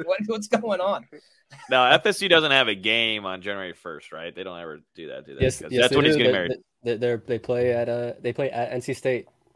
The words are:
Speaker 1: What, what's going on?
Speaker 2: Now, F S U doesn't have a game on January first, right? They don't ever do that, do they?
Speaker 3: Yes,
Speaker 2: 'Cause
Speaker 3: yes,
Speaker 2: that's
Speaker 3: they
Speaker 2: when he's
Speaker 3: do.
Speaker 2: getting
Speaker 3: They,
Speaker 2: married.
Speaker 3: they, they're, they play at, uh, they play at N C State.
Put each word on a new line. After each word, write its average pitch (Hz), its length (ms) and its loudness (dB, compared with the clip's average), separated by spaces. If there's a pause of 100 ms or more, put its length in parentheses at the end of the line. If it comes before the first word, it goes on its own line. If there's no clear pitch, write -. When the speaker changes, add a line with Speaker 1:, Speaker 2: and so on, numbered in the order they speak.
Speaker 1:
What, 185 220 -2
what's 214 200 -6
going 214 340 -2
on? 196 260 -2 (640)
Speaker 2:
Now, 127 160 6
F 151 200 6
S 208 160 0
U 196 60 -2
doesn't 156 240 6
have 131 160 6
a 104 60 0
game 110 520 0
on 92 160 -6
January 98 300 -8
first, 80 400 -16
right? 85 220 -12
They 92 100 -12
don't 90 140 -12
ever 80 200 -14 (160)
do 80 140 -14
that, 67 180 -14
do 69 80 -18
they? 65 80 -2
Speaker 3:
Yes, - 180 -2
Speaker 2:
'Cause 78 120 -12
Speaker 3:
yes, 123 100 2
Speaker 2:
that's 123 80 4
Speaker 3:
they - 60 0
Speaker 2:
when 139 80 4
he's 131 100 4
Speaker 3:
do. 147 40 0
Speaker 2:
getting 123 140 4
Speaker 3:
They, 98 60 0
Speaker 2:
married. 87 140 -2 (320)
Speaker 3:
they, 117 120 -2
they're, 120 200 -2 (100)
they 120 140 -4
play 123 320 0
at, 120 160 0
uh, 120 320 -4
they 120 120 -4
play 135 180 -4
at 120 220 -4
N 127 80 -4
C 131 140 -6
State. 127 340 -2 (280)